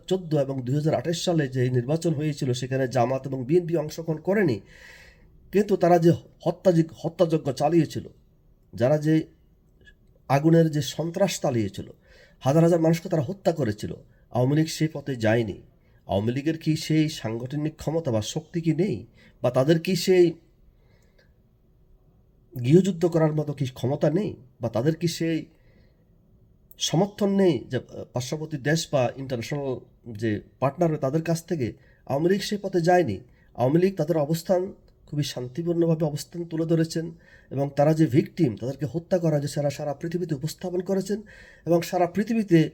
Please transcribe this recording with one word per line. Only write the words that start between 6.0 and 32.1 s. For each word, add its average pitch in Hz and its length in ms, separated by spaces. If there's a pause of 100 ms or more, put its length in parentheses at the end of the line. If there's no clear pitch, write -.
হত্যা-, 170 420 (100)
হত্যাযজ্ঞ 160 600
চালিয়েছিল, 147 560 (680)
যারা 127 240
যে 156 240 (1080)
আগুনের 160 420
যে 147 120
সন্ত্রাস 175 580
চালিয়েছিল, 107 500 (500)
হাজার 151 220
হাজার 170 180
মানুষকে 165 280
তারা 160 140
হত্যা 175 300
করেছিল, 110 420 (360)
আওয়ামী 131 260
লীগ 156 120
সেই 156 200
পথে 139 280
যায়নি। 107 460 (440)
আওয়ামী 107 260
লীগের 151 260
কি 156 180
সেই 156 320
সাংগঠনিক 135 680
ক্ষমতা 160 340
বা 107 120
শক্তি - 380
কি 165 140
নেই, 151 320 (360)
বা 123 80
তাদের 139 300
কি 185 160
সেই 175 360 (2250)
গৃহযুদ্ধ 175 420
করার 160 280
মতো 147 180
কি 135 140
ক্ষমতা 147 440
নেই, 185 260 (240)
বা 117 80
তাদের 143 280
কি 170 120
সেই 165 380 (1300)
সমর্থন 202 520
নেই 185 400
যে, 127 60
আহ, - 360
পার্শ্ববর্তী 156 440
দেশ 147 360
বা 123 240
ইন্টারন্যাশনাল 135 640 (320)
যে 107 280 (180)
পার্টনার 151 380
তাদের 147 260
কাছ 165 220
থেকে? 131 280 (340)
আওয়ামী 147 220